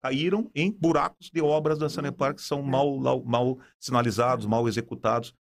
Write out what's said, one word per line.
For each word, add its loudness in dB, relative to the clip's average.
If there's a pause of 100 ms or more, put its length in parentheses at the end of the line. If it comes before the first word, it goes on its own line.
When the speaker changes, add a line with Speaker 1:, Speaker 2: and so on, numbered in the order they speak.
Speaker 1:
caíram -2
em 0
buracos -2
de -4
obras 2
da -2
Sanepar -2
que -14
são -4
Speaker 2:
Uhum. -6
Speaker 1:
mal, 0
mal, 0
mal 0 (200)
sinalizados, 2
mal 2
executados. -2